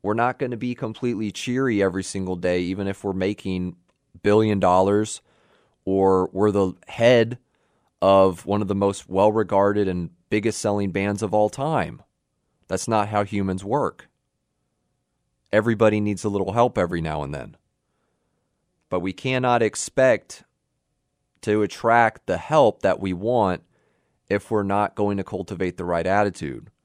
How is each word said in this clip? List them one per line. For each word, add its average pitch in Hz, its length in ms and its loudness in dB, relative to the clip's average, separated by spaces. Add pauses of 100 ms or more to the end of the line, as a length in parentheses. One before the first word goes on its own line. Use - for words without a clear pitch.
We're 104 120 -2
not 120 240 -2
gonna 123 180 -6
be 120 180 -6
completely 110 560 -6
cheery 123 520 0
every 95 200 0
single 92 340 -6
day, 90 240 -2
even 95 280 -4
if 98 160 -8
we're 98 80 -4
making 92 640 -4 (460)
billion 104 360 4
dollars 95 640 2 (640)
or 95 480 2
we're 104 180 2
the 95 240 0 (140)
head 117 500 4 (640)
of 95 460 6
one 104 160 0
of 95 60 -4
the 98 60 0
most 98 340 -2
well-regarded 101 760 2
and 90 240 -4 (180)
biggest 107 320 -2
selling 101 300 -2
bands 101 320 -2
of 98 100 -4
all 107 160 2
time. 135 540 -4 (680)
That's 92 200 -6
not 107 200 0
how 104 140 -2
humans 98 420 -4
work. 113 440 -4 (1400)
Everybody 107 480 2
needs 104 240 -4
a 107 40 -2
little 98 240 -2
help 120 260 2
every 87 220 -2
now 78 220 -4
and 71 120 -8
then. - 220 -12 (1300)
But 92 120 -2
we 92 120 -4
cannot 127 500 0
expect - 840 -2 (1000)
to 107 200 0
attract 113 640 2
the 87 120 -4
help 139 440 2
that 95 180 0
we 95 120 -4
want 101 500 -2 (680)
if 104 220 -4
we're 107 120 0
not 101 320 -2
going 104 240 -2
to 95 60 -6
cultivate 92 520 -6
the 90 80 -10
right 85 220 -2
attitude. 92 640 -2 (140)